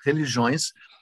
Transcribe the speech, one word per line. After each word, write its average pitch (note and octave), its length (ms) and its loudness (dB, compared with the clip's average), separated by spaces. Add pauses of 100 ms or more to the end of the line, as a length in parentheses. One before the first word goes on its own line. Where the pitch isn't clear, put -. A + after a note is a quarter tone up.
religiões C#3 720 0 (280)